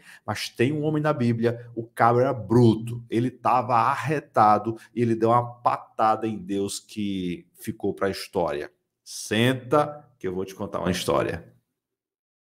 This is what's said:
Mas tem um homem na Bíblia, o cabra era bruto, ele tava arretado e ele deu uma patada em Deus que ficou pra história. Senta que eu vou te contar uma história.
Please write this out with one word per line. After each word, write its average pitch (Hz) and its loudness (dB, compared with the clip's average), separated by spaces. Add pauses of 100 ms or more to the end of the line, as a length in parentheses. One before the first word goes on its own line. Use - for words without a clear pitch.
(240)
Mas - -6
tem 123 0
um 151 -4
homem 151 -2
na 151 0
Bíblia, 117 0
o 117 -8
cabra 120 4
era 139 0
bruto, 113 4
ele 123 0
tava 120 0
arretado 117 2 (160)
e 117 -2
ele 113 2
deu 110 2
uma 120 2
patada 113 -2
em 110 -6
Deus 98 -4
que 92 -6
ficou 104 -6
pra 98 -2
história. 78 -4 (320)
Senta 127 -2 (120)
que - -8
eu 90 -4
vou 92 -4
te - -14
contar 95 -8
uma 90 0
história. 71 -2 (960)